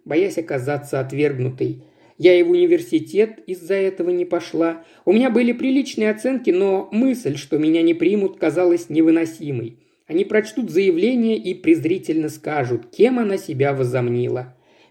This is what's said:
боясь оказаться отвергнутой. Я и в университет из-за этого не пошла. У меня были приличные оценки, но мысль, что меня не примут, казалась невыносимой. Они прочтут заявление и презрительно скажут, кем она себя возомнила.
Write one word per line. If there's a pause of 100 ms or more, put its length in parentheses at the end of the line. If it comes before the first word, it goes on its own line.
боясь
оказаться
отвергнутой. (400)
Я
и
в
университет
из-за
этого
не
пошла. (220)
У
меня
были
приличные
оценки,
но
мысль,
что
меня
не
примут,
казалась
невыносимой. (260)
Они
прочтут
заявление
и
презрительно
скажут,
кем
она
себя
возомнила. (380)